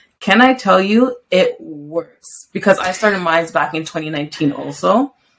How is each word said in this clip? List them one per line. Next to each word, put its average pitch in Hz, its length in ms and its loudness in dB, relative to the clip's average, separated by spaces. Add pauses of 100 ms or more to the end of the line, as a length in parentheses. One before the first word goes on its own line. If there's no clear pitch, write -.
(220)
Can 202 200 4
I 262 120 6
tell 190 280 2
you, 226 340 2 (140)
it 180 300 2
works. 160 960 -12
Because 196 260 2
I 185 140 -4
started 202 260 0
mine 165 320 0
back 156 240 -2
in 160 100 -6
twenty 156 240 -8
nineteen 151 440 -4
also. 143 400 -4 (440)